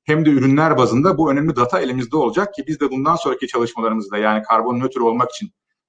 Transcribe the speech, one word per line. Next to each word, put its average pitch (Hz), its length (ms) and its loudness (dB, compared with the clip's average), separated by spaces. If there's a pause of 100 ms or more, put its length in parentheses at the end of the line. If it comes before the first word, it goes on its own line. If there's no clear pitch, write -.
hem 156 220 0
de 156 40 6
ürünler 139 480 4
bazında 131 400 2
bu 151 140 2
önemli 147 240 0
data 123 240 0
elimizde 127 360 -4
olacak 156 380 0
ki - 120 -10
biz 151 140 -6
de 143 100 0
bundan 139 260 0
sonraki 131 300 -4
çalışmalarımızda 110 720 -4
yani 107 240 0
karbon 113 380 0
nötr 131 200 -4
olmak 120 300 0
için - 200 -12 (380)